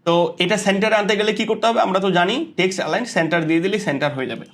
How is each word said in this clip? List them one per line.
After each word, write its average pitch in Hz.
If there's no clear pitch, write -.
তো 170
এটা 180
সেন্টারে 202
আনতে 208
গেলে 214
কি 214
করতে 214
হবে? 233
আমরা 196
তো 190
জানি 196
টেক্সট 185
অ্যালাইন 175
সেন্টার 165
দিয়ে 165
দিলে 196
সেন্টার 143
হয়ে 131
যাবে। 120